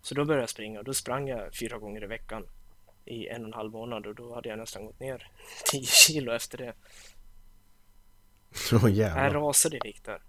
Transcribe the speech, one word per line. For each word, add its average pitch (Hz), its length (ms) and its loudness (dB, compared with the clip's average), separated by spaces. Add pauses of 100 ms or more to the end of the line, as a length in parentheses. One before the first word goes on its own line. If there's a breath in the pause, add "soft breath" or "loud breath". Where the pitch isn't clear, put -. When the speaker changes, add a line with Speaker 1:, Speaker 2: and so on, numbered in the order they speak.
Speaker 1:
Så - 140 -6
då 143 100 4
började 147 180 4
jag 113 60 -2
springa 107 300 -8
och 107 60 -10
då 135 80 -4
sprang 131 340 0
jag 113 280 -4
fyra 113 220 -4
gånger 104 260 -8
i 98 40 -8
veckan 110 400 -8 (580)
i 113 220 -8
en 120 140 -8
och 110 60 -8
en 110 60 -10
halv 110 180 -6
månad 113 360 -6
och 107 80 -8
då 120 200 -12
hade 117 140 -8
jag 110 100 -6
nästan 107 260 -10
gått 110 140 -16
ner 131 320 -8 (160)
<laughs> - 240 0
tio 135 140 -2
kilo 135 460 4
efter 117 260 -4
det. 120 160 -8 (2000 loud breath)
Speaker 2:
Åh, 113 200 10
jävlar. 107 300 4
Speaker 1:
Jag 139 120 4
rasade 147 420 4
i - 60 -6
vikt - 220 -10
där. 101 240 -8